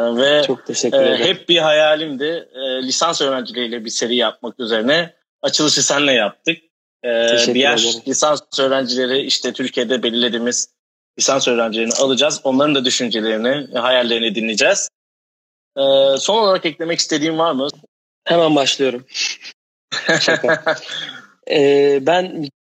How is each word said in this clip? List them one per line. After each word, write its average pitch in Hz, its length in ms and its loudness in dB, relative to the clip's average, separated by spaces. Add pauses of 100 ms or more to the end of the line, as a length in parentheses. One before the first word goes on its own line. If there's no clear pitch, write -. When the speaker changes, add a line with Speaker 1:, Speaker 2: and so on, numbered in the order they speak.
(180)
Speaker 1:
ve, 143 300 4
Speaker 2:
Çok - 180 -4
teşekkür 123 320 -2
Speaker 1:
e, 135 40 6
Speaker 2:
ederim. 131 240 2
Speaker 1:
hep 185 240 -2
bir 170 80 4
hayalimdi. 151 960 0
E, 131 300 -6
lisans 165 380 -2
öğrencileriyle 120 640 -4
bir 113 40 -8
seri 120 260 -2
yapmak 113 440 -2
üzerine. 123 540 0 (280)
Açılışı 143 420 0
senle 143 280 2
yaptık. 123 460 0 (460)
E, 117 240 0
Speaker 2:
Teşekkür 120 260 2
Speaker 1:
diğer 135 200 2
Speaker 2:
ederim. 117 340 -2
Speaker 1:
lisans 147 340 0 (180)
öğrencileri, 131 640 0
işte 127 320 -4
Türkiye'de 123 500 -4
belirlediğimiz 120 680 -2 (500)
lisans 135 280 2
öğrencilerini 113 460 0
alacağız. 135 500 0
Onların 139 320 2
da 131 100 0
düşüncelerini, 120 920 -2
hayallerini 117 560 0
dinleyeceğiz. 113 540 0 (880)
E, 139 40 -2 (360)
son 196 200 0
olarak 190 280 2
eklemek 165 340 -4
istediğin 156 380 -2
var 165 140 2
mı? 135 160 -2 (560)
Speaker 2:
Hemen 165 320 4
başlıyorum. 131 500 0 (560)
Speaker 1:
<laughs> - 600 -4
Speaker 2:
Şaka. 160 540 0 (760)
E, 143 500 4
ben 165 460 0 (140)